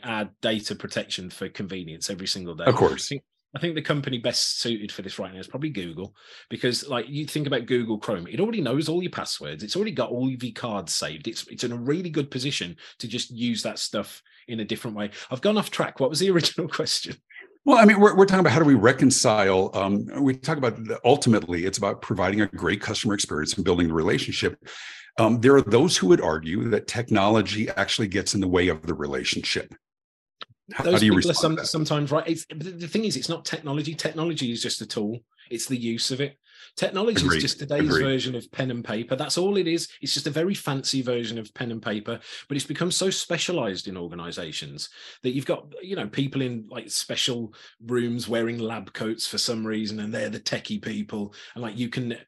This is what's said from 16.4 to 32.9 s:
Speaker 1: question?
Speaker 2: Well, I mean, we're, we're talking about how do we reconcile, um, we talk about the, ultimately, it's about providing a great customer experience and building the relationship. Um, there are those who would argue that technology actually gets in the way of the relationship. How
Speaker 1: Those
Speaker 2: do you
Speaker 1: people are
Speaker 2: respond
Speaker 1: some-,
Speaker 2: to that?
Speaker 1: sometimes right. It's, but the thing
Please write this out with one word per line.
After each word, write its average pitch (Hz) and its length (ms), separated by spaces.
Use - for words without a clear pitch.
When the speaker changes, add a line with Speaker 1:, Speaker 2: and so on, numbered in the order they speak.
Speaker 1:
question? - 480
Speaker 2:
Well, 277 100
I 226 80
mean, 208 160
we're, 202 160
we're 196 80
talking 190 160
about 160 140
how 156 40
do 165 60
we 143 100
reconcile, 107 1000
um, 101 320
we 135 120
talk 156 240
about 113 260
the, 110 200
ultimately, 107 640
it's 98 120
about 101 220
providing 95 400
a 104 60
great 87 340
customer 107 320
experience 78 420
and 92 120
building 87 200
the 82 80
relationship. 82 640
Um, 113 240
there 135 120
are 139 60
those 120 380
who 196 100
would 175 140
argue 82 480
that 104 160
technology 107 840
actually 98 400
gets 92 260
in 104 60
the 95 80
way 90 200
of 80 180
the 82 80
relationship. - 800
How - 120
Speaker 1:
Those 123 160
Speaker 2:
do 110 60
you 104 60
Speaker 1:
people 92 160
are - 20
Speaker 2:
respond 151 60
Speaker 1:
some-, 160 200
Speaker 2:
to - 60
that? - 60
Speaker 1:
sometimes 151 420
right. 151 160
It's, 165 200
but 170 340
the 170 80
thing 214 160